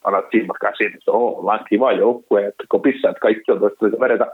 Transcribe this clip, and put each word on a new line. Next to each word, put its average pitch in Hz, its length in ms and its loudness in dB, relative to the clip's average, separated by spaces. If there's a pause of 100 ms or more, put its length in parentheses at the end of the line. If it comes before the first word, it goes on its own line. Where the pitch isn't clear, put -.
annat 98 280 0
silmät 107 300 0
käsiin, 104 360 -2
että - 140 -4
oo, 117 280 0
ollaan 104 300 -2
kiva 120 220 2
joukkue, 104 540 2
että - 240 -8
kopissa, 135 400 0
että - 100 -6
kaikki 107 320 0
on 98 80 0
toista 104 400 0
veretä, 120 340 2